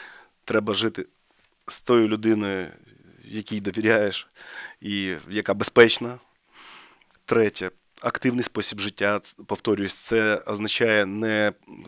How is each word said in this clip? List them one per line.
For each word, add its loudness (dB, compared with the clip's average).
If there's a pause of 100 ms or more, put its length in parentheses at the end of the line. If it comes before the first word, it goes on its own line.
(460)
Треба 0
жити -2 (640)
з -6
тою 6
людиною, 0 (520)
якій -8
довіряєш -2 (540)
і -6 (140)
яка -2
безпечна. 4 (1040)
Третє. 0 (300)
Активний -2
спосіб -6
життя. -2
Ц-, -12 (100)
повторюсь, -2
це 0 (100)
означає 0
не 0 (340)